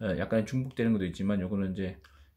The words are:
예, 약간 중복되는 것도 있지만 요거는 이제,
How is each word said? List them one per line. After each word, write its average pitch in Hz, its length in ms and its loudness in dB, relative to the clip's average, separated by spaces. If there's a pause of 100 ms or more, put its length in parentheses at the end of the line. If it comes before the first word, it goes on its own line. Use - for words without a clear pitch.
예, 92 160 0
약간 107 260 2
중복되는 127 480 0
것도 98 120 2
있지만 95 360 0
요거는 95 300 -2
이제, 92 300 -4 (360)